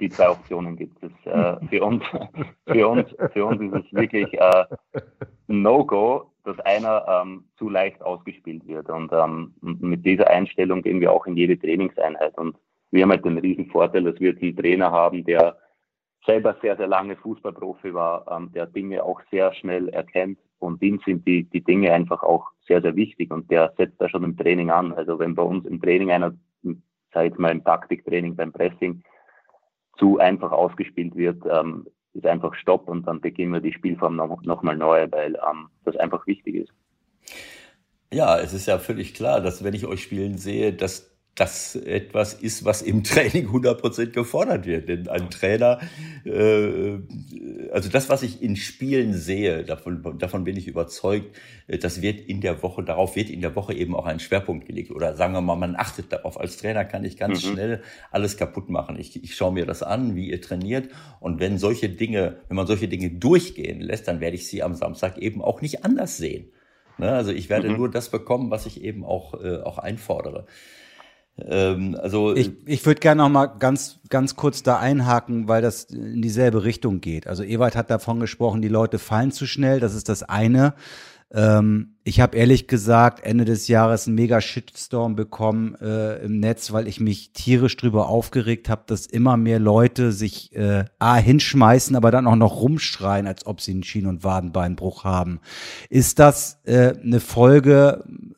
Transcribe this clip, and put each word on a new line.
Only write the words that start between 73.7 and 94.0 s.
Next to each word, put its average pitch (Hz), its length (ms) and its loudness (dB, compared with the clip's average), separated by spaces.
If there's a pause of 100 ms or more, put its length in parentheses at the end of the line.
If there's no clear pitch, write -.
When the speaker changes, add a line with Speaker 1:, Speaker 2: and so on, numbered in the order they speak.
Speaker 3:
ganz 135 280 0
kurz 139 260 -2
da 123 160 2
einhaken, 120 720 0
weil 113 120 4
das 113 240 -2
in 117 380 -8
dieselbe 110 420 2
Richtung 107 380 -2
geht. 80 240 -6
Also 90 180 -6
Ewald 113 320 2
hat 113 140 -2
davon 117 300 -2
gesprochen, 110 420 -2
die 110 60 0
Leute 110 300 2
fallen 120 340 0
zu - 120 -8
schnell. 135 340 0
Das 113 160 0
ist 107 140 -8
das 104 140 -2
eine. 123 500 4 (580)
Ähm, 107 720 4
ich - 180 4
hab 127 120 4
ehrlich 120 340 6
gesagt 117 540 6
Ende 117 220 2
des 107 240 -2
Jahres 113 380 4
einen 113 100 0
mega 113 240 4
Shitstorm - 760 -6
bekommen, 110 680 -2
äh, 107 420 -4
im 107 160 -2
Netz, 110 320 -2
weil 110 160 -2
ich 101 120 -8
mich 107 340 -2
tierisch 123 420 4
drüber 107 320 2
aufgeregt 117 600 0
hab, 107 160 -4
dass 107 180 -4
immer 120 320 4
mehr 113 220 4
Leute 113 540 6
sich, 101 440 -6
äh, 101 300 0 (120)
A, 120 180 6
hinschmeißen, 127 800 6
aber 117 140 6
dann 127 160 4
auch 117 100 6
noch 107 260 4
rumschreien, 101 640 0
als 95 200 -8
ob 104 140 -8
sie - 120 -6
einen 92 100 -4
Schien- 98 240 -4